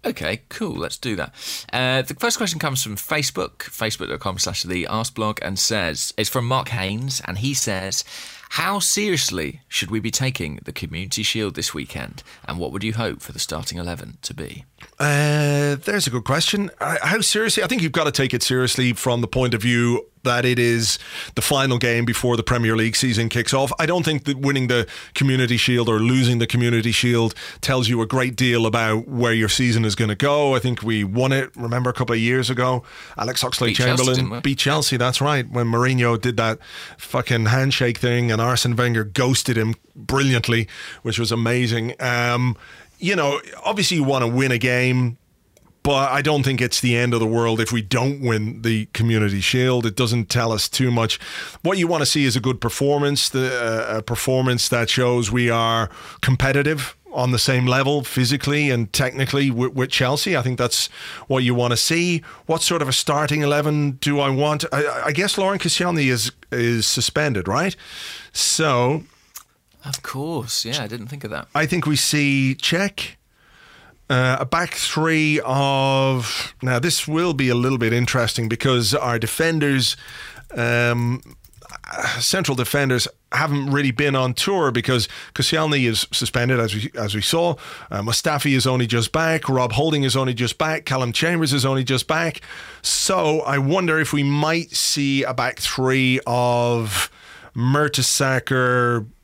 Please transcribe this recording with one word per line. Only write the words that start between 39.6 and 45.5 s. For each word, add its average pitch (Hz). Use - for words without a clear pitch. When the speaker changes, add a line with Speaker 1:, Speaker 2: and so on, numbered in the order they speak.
Speaker 2:
brilliantly, 120
which 110
was 113
amazing. 117
Um, 120
you 190
know, 143
obviously 196
you 147
wanna 131
win 127
a 120
game, 127